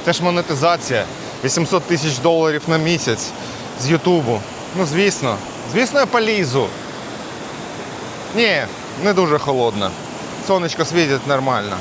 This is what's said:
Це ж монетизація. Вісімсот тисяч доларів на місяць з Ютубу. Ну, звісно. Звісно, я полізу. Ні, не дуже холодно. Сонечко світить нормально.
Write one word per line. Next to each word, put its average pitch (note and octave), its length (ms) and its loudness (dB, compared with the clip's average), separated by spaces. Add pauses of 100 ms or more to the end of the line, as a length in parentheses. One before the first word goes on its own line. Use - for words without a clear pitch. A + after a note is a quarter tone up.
Це E3+ 80 2
ж E3 100 0
монетизація. E3 800 2 (400)
Вісімсот E3 380 2
тисяч D3+ 360 0
доларів D#3+ 480 4
на D#3+ 120 4
місяць D#3 500 0 (520)
з C3 100 0
Ютубу. D3+ 500 4 (360)
Ну, F#3 100 0
звісно. D3 500 2 (360)
Звісно, B3+ 280 2
я B3+ 60 4
полізу. G3 600 2 (1700)
Ні, G3 260 2 (420)
не G3+ 80 4
дуже E3+ 260 4
холодно. A#2 520 2 (560)
Сонечко F3 380 0
світить C#3 420 2
нормально. B2+ 540 0